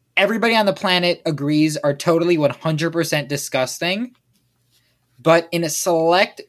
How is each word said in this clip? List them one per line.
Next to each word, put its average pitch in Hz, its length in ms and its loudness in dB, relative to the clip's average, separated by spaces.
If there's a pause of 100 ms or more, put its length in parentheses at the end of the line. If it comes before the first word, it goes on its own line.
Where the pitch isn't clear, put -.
(180)
everybody 220 380 2
on 214 100 2
the 196 80 0
planet 180 520 0
agrees 151 520 0
are 147 160 0
totally 170 440 0
one 147 140 2
hundred 160 400 -4
percent 156 380 -2
disgusting. 180 840 -4 (1040)
But 165 300 4
in 170 120 -2
a 156 60 -2
select 170 800 2